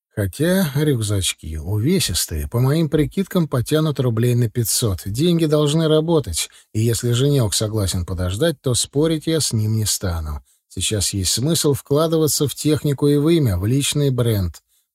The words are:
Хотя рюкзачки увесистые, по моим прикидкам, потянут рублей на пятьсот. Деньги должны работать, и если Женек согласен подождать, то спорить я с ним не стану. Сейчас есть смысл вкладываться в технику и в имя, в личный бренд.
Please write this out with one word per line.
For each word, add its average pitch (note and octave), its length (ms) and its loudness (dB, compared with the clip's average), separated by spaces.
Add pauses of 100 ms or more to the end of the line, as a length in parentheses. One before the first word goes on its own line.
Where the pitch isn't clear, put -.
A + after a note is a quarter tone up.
(180)
Хотя D#3 560 0
рюкзачки G#2+ 840 -2
увесистые, G2 880 -2
по A#2+ 120 -2
моим C#3+ 300 2
прикидкам, D#3+ 580 0
потянут D3 520 0
рублей A#2+ 340 0
на A#2+ 160 2
пятьсот. A2 560 -2
Деньги E3 400 2
должны D3+ 420 2
работать, D#3 640 0 (240)
и G#2+ 60 -2
если A#2 320 0
Женек B2+ 420 2
согласен G#2 500 -2
подождать, F#2+ 560 -2
то B2+ 140 -2
спорить D#3 540 -2
я D#3+ 120 0
с - 140 -2
ним A2 220 0
не A2 100 0
стану. D#2+ 580 -4 (260)
Сейчас - 440 -4
есть F#2+ 200 -2
смысл D3 400 0
вкладываться D#3 720 0
в - 80 -6
технику D3 520 0
и D3 100 4
в D3 120 2
имя, C#3 300 2
в G2 80 0
личный C#3+ 420 2
бренд. A2+ 540 0 (320)